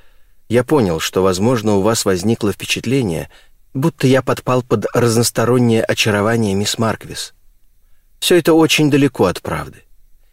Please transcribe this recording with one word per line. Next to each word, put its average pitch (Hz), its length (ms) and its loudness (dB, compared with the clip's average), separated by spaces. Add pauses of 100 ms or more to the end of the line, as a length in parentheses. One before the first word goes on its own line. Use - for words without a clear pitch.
(480)
я 120 160 2
понял, 101 360 0
что, - 220 -2
возможно, 104 540 0
у 95 60 2
вас 110 240 0
возникло 101 480 0
впечатление, 101 760 -4 (460)
будто - 320 -2
я 131 140 4
подпал 127 420 -2
под 110 220 -8 (100)
разностороннее 117 880 0
очарование 107 720 0
мисс 101 220 -4
Марквис. 98 560 -6 (840)
Все - 160 2
это 165 180 4
очень 156 360 4
далеко 135 360 2
от - 160 -4
правды. 76 440 -10 (480)